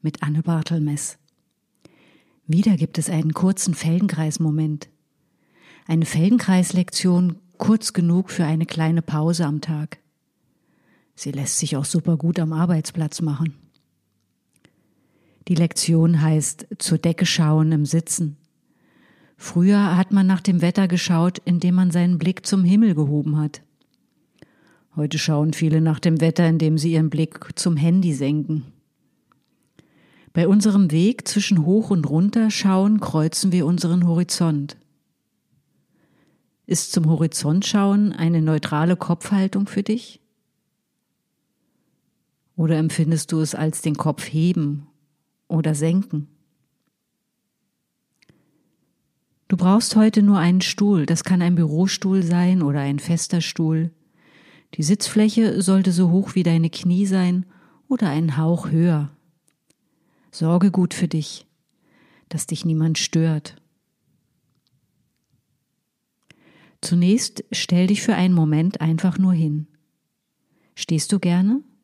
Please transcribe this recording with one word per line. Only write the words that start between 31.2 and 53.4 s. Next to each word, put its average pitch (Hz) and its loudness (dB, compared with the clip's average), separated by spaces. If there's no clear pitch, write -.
zwischen 190 0
hoch 208 2
und 170 0
runter 202 2
schauen 202 2
kreuzen 165 -2
wir 175 2
unseren 175 0
Horizont. 165 -2
Ist - -4
zum 160 0
Horizont 160 0
schauen 202 2
eine 165 0
neutrale 156 0
Kopfhaltung 190 -2
für 202 -4
dich? - -6
Oder 160 0
empfindest 160 -2
du 160 -2
es 156 -2
als - -4
den 151 -2
Kopf - -4
heben 156 -2
oder 156 -2
senken? 160 -2
Du 185 -2
brauchst 185 2
heute 220 6
nur 202 6
einen 175 4
Stuhl. 190 0
Das 165 0
kann 180 2
ein 175 2
Bürostuhl 180 0
sein 175 2
oder 143 0
ein 139 -2
fester 170 -2